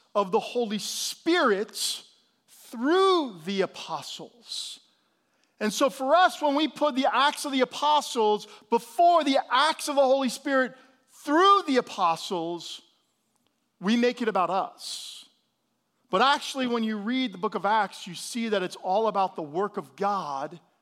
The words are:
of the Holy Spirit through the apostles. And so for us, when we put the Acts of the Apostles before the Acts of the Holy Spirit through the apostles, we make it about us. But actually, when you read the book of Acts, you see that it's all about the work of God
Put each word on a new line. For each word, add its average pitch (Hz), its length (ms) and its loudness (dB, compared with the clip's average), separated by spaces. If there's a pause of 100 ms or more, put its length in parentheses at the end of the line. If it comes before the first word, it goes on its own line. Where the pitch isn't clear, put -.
(140)
of 202 180 0
the 220 80 4
Holy 220 380 -4
Spirit - 1200 -2 (460)
through 311 880 0 (100)
the 196 160 0
apostles. - 1160 -10 (800)
And 214 120 0
so 285 160 2
for 269 260 0
us, 339 280 4
when 294 120 2
we 302 140 0
put 294 280 -2
the 269 140 0
Acts 277 360 0
of 285 60 -6
the 262 100 2
Apostles 247 840 0 (220)
before 330 560 4
the 269 140 2 (120)
Acts 294 380 2
of 294 60 -4
the 277 80 4
Holy 269 260 4
Spirit 262 440 -2 (520)
through 370 420 6
the 269 120 2
apostles, 170 1040 -4 (1000)
we 214 160 2
make 240 240 2
it 226 80 0
about 180 220 2
us. - 760 -6 (840)
But 185 100 2
actually, 269 460 2
when 233 180 -2
you 220 140 -4
read 240 340 -4
the 185 60 -16
book 190 160 -4
of 185 100 -4
Acts, 202 420 -2
you 175 80 -14
see 226 360 -6
that 202 120 0
it's 180 140 -6
all 202 300 0
about 190 300 -2
the 175 60 -8
work 175 340 -4
of 139 200 -12
God 165 600 -4 (240)